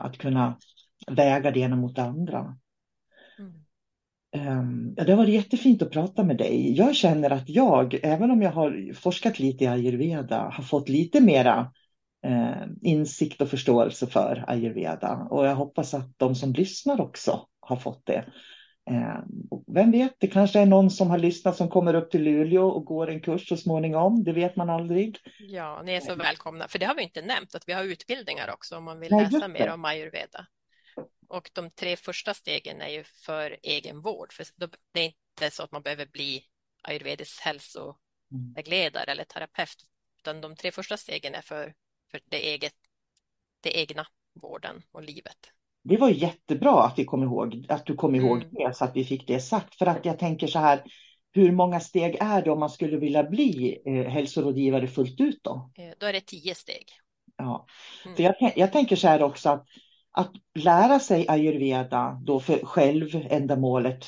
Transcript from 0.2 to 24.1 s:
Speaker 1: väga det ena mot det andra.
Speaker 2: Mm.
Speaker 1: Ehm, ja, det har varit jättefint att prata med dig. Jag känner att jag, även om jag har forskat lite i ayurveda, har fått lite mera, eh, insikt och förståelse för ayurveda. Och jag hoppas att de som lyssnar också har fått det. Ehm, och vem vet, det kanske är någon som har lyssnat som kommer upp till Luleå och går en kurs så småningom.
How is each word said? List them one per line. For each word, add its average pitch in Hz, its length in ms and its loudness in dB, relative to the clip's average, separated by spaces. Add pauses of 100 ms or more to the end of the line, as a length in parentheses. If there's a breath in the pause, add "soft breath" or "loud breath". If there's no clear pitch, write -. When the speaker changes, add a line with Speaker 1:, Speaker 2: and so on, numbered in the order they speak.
Speaker 1:
väga 139 400 4
det 131 100 0
ena 127 160 0
mot 123 200 -2
det 131 60 -2
andra. 135 560 -6 (800 loud breath)
Speaker 2:
Mm. 196 140 -18 (800)
Speaker 1:
Ehm, 127 640 -6
ja, 165 80 -4
det 180 80 6
har 202 40 8
varit 214 180 6
jättefint 226 480 4
att - 80 0
prata 190 340 0
med 143 120 2
dig. 123 400 0
Jag 247 200 6
känner 151 340 4
att 131 180 -2
jag, 143 540 4
även 160 280 2
om 233 120 4
jag 185 100 2
har 151 420 -2
forskat - 440 -2
lite 135 260 0
i - 20 4
ayurveda, 123 720 -2
har 107 220 -8
fått 143 260 -2
lite 156 320 2
mera, 123 520 6 (540)
eh, 120 400 -2 (160)
insikt 151 580 0
och 135 80 2
förståelse 123 580 2
för 120 400 -2
ayurveda. 104 720 -4 (140)
Och 139 160 2
jag 139 100 2
hoppas 139 380 -4
att 131 240 -10
de 131 160 2
som 131 180 -2
lyssnar 190 480 -2
också - 460 -4 (140)
har - 160 -6
fått - 300 -12
det. - 180 -2 (640 loud breath)
Ehm, - 600 -6
och - 160 -10
vem 214 240 4
vet, 254 280 2
det 202 80 0
kanske 196 340 4
är 202 60 8
någon 190 240 8
som 190 200 2
har 175 80 2
lyssnat 170 380 0
som 170 120 -2
kommer 170 260 2
upp 165 160 -2
till 160 120 0
Luleå 160 460 4
och 156 160 -2
går 160 260 -4
en 160 100 -8
kurs 165 280 -4
så 170 80 -2
småningom. 165 680 0